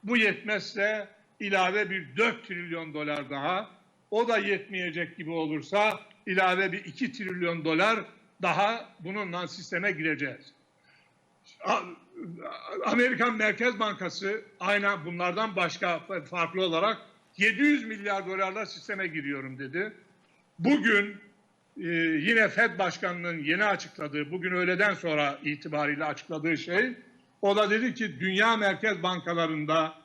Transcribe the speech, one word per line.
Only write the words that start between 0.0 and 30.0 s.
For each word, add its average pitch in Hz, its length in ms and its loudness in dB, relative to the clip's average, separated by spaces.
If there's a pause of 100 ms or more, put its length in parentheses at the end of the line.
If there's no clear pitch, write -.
"Bu 226 140 0
yetmezse 208 920 0 (320)
ilave 196 500 2
bir 151 260 -6
dört 226 300 0
trilyon 165 480 -8
dolar 147 360 -4
daha. 170 400 -2 (400)
O 226 180 2
da 226 100 4
yetmeyecek 185 800 -2
gibi 160 140 -8
olursa 165 720 0 (260)
ilave 185 460 2
bir 196 120 -8
iki 202 280 -4
trilyon 175 520 -4
dolar 185 400 4 (380)
daha 202 580 2
bununla 180 480 -6
sisteme 185 440 -2
gireceğiz." 147 600 -4 (1120)
A-, - 180 0 (1000)
Amerikan 240 520 2
Merkez 214 420 0
Bankası 196 640 -4 (180)
aynen 202 440 0
bunlardan 180 520 -2
başka, 175 440 0 (300)
farklı 175 320 0
olarak 185 360 2 (380)
"yedi 208 260 4
yüz 294 220 4
milyar 202 420 -4
dolarla 190 400 -2
sisteme 190 400 -6
giriyorum." 139 520 -6
dedi. 165 340 -6 (680)
Bugün, 208 580 4 (600)
e, 185 100 -6 (340)
yine 214 280 4
fed 202 300 2
Başkanı'nın 175 600 -2
yeni 160 260 2
açıkladığı, 151 680 -2
bugün 180 220 -4
öğleden 180 420 2
sonra 147 500 0
itibariyle 147 600 -2
açıkladığı 156 540 -2
şey, 214 340 0 (500)
o 196 140 4
da 208 140 4
dedi 226 240 2
ki 165 260 -6
dünya 202 360 4
merkez 202 460 0
bankalarında 160 920 0 (100)